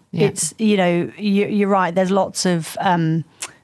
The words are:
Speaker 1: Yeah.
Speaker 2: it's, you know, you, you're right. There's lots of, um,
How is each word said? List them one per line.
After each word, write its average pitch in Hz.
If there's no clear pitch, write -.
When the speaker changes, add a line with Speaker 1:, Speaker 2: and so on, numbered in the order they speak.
Speaker 1:
Yeah. 175
Speaker 2:
it's, -
you 214
know, 175
you, 202
you're 202
right. 190
There's 185
lots 190
of, 170
um, 165